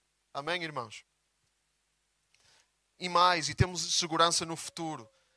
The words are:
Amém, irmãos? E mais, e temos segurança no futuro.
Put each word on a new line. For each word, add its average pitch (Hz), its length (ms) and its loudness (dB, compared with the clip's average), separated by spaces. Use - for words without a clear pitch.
Amém, 160 300 -4
irmãos? 139 420 -8
E 180 80 -8
mais, 175 440 4
e 151 40 -6
temos 175 400 0
segurança 165 520 2
no 165 100 -8
futuro. 151 500 -8